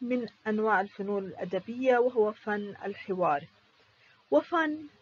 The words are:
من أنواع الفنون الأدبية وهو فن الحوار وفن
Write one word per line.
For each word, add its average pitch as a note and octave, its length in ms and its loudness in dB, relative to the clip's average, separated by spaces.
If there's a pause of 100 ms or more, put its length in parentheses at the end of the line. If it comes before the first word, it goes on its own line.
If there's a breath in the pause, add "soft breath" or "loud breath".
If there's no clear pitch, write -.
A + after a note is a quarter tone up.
من B3 260 -2 (200)
أنواع G#3+ 340 2
الفنون G3+ 440 -4
الأدبية A3+ 720 0
وهو A#3+ 340 4
فن G#3 440 -6 (100)
الحوار F3 580 -2 (880 soft breath)
وفن D4+ 560 2 (140)